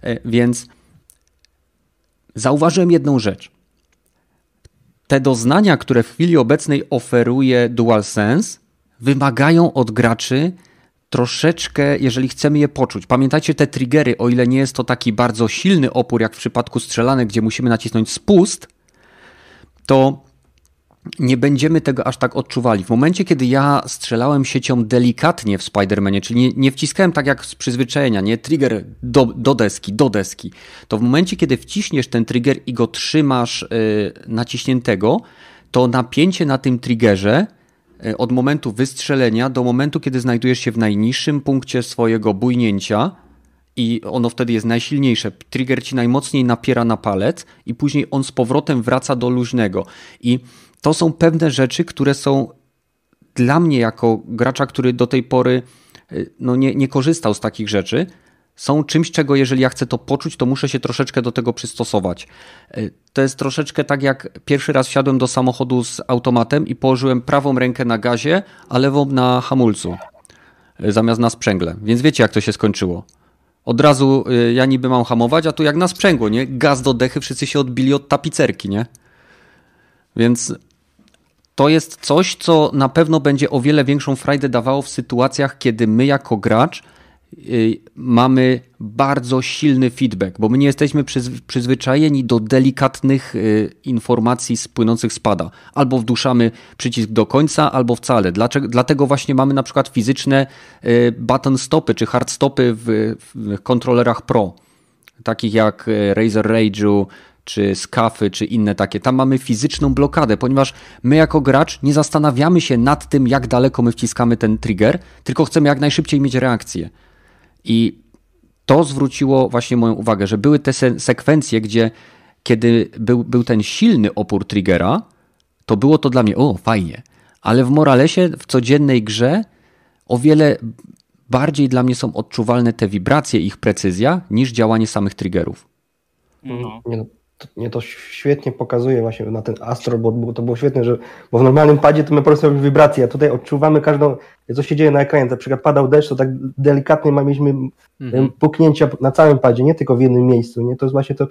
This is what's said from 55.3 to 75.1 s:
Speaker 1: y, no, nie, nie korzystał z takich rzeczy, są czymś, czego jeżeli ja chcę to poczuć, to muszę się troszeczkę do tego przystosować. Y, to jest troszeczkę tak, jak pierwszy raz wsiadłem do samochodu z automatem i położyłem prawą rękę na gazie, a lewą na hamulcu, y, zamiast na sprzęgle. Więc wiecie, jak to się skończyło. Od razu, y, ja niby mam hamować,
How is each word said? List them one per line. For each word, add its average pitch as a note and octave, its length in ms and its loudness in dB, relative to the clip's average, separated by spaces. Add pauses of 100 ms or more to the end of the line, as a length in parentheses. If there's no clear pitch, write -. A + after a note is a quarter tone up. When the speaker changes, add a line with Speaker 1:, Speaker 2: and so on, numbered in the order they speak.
Speaker 1:
y, - 180 -8 (100)
no, B2 160 -2
nie, C3 180 0
nie C3+ 140 0
korzystał C3+ 460 -2
z - 60 -10
takich G#2+ 280 -6
rzeczy, G#2+ 380 -2 (500)
są D3 280 -2
czymś, D#3+ 260 0
czego C#3+ 260 0
jeżeli C3 260 2
ja C3 60 2
chcę - 180 -4
to B2 120 -6
poczuć, - 380 -6
to B2+ 100 -2
muszę C3 220 -2
się C3 120 -4
troszeczkę B2+ 420 -4
do A#2 100 -4
tego B2 200 -2
przystosować. G2+ 760 -6 (480)
Y, G#2+ 140 -6 (220)
to C#3 100 0
jest C3+ 160 -2
troszeczkę C#3 460 -4
tak, C#3 180 -2
jak C3+ 260 -4 (160)
pierwszy C#3 280 -2
raz C3 160 0
wsiadłem C3+ 300 0
do B2+ 80 0
samochodu B2+ 580 -2
z - 240 -12
automatem B2 580 0
i - 80 -6
położyłem C3 480 0
prawą C#3 360 0
rękę B2+ 260 -2
na A#2 140 -2
gazie, B2 440 -2 (260)
a B2+ 100 -2
lewą C#3 280 2
na B2+ 340 0
hamulcu, A2 560 -2 (880)
y, G#2 80 0
zamiast A2+ 280 0
na A#2 100 2
sprzęgle. F2+ 520 -4
Więc A#2 200 0
wiecie, D3 200 2
jak G#2+ 100 2
to A2 80 0
się G#2 120 -4
skończyło. G2 520 -2 (600)
Od A#2 160 -2
razu, C3+ 440 4 (240)
y, A#2 40 0
ja C3 140 2
niby C3 220 0
mam B2 160 2
hamować, B2 420 0